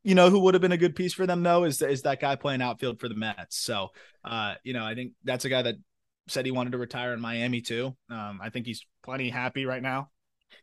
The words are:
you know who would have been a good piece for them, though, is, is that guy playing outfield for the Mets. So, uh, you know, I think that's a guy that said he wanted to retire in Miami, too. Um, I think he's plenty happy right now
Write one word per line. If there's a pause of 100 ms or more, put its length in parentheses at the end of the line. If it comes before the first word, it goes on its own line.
you
know
who
would
have
been
a
good
piece
for
them,
though,
is,
is
that
guy
playing
outfield
for
the
Mets.
So, (340)
uh, (100)
you
know,
I
think (120)
that's
a
guy
that (540)
said
he
wanted
to
retire
in
Miami,
too. (160)
Um,
I
think
he's (180)
plenty
happy
right
now (520)